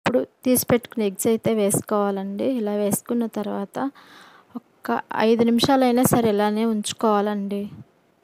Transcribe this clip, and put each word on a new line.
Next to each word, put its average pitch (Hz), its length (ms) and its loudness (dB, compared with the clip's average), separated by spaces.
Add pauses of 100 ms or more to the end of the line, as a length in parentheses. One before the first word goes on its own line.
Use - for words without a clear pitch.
ఇప్పుడు 247 100 2 (240)
తీసి 254 280 2
పెట్టుకున్న 233 360 0
ఎగ్స్ 190 220 -4
అయితే 226 300 0
వేసుకోవాలండి. 202 880 0 (140)
ఇలా 208 220 -2
వేసుకున్న 208 420 -2 (140)
తర్వాత 202 400 -6 (800)
ఒక్క - 420 -8 (300)
ఐదు 233 200 4
నిమిషాలైనా 247 640 4
సరే 240 220 4
ఇలానే 208 300 0 (100)
ఉంచుకోవాలండి. 202 880 -2 (640)